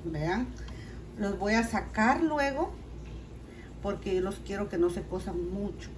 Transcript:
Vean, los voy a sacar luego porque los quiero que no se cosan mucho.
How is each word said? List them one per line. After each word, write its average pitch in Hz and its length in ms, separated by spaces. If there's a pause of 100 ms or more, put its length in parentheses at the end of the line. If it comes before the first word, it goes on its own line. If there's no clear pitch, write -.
Vean, 170 420 (720)
los 202 200
voy 208 160
a 226 120
sacar 226 560
luego 302 480 (1120)
porque 196 380
los 196 160
quiero 196 320
que 190 100
no 175 120
se 196 120
cosan 180 480
mucho. 202 480